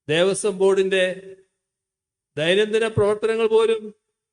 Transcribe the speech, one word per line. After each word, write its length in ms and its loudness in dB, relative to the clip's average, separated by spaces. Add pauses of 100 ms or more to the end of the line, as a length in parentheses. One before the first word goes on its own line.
ദേവസ്വം 500 0
ബോർഡിന്റെ 480 2 (1300)
ദൈനംദിന 500 0
പ്രവർത്തനങ്ങൾ 600 0
പോലും 340 2 (520)